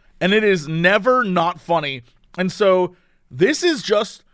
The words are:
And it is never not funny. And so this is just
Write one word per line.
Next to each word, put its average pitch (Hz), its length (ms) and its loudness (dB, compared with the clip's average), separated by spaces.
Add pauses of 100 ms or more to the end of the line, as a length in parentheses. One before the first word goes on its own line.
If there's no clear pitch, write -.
(200)
And 185 140 0
it 214 100 2
is 190 240 0
never 196 560 2
not 175 380 -2
funny. 143 420 -4 (340)
And 180 140 -2
so 185 440 2 (360)
this 202 320 0
is 320 180 0
just 208 420 -4 (100)